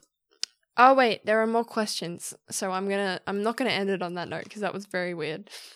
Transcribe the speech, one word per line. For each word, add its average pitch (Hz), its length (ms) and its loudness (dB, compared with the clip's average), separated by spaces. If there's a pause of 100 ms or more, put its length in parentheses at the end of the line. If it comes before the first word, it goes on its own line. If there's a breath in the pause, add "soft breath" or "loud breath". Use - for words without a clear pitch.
(800)
oh 262 160 10
wait, 247 320 4
there 220 160 2
are 220 40 2
more 226 180 0
questions, 208 680 -6 (180)
so 190 220 -4
I'm 190 160 -2
gonna, 196 380 -2
I'm 202 160 -2
not 226 160 0
gonna 254 120 0
end 196 200 0
it 185 100 -2
on 175 140 -6
that 175 160 -6
note, 165 180 -8
'cause 208 140 -12
that 190 100 -2
was 196 140 -10
very 180 260 -4
weird. 160 380 -8 (260 loud breath)